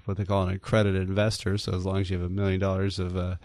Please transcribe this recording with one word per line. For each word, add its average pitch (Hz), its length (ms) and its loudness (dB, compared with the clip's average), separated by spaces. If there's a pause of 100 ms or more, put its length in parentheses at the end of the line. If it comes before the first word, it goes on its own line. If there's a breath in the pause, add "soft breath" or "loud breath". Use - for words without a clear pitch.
what 92 100 -4
they 101 80 -2
call 95 240 2
an 90 60 0
accredited 95 540 2
investor. 101 480 0
So 95 160 -4
as 92 140 -2
long 95 140 0
as 92 100 -2
you 92 80 0
have 87 80 -2
a 90 80 -4
million 95 240 2
dollars 95 400 0
of, 90 180 -2
uh, 90 280 -2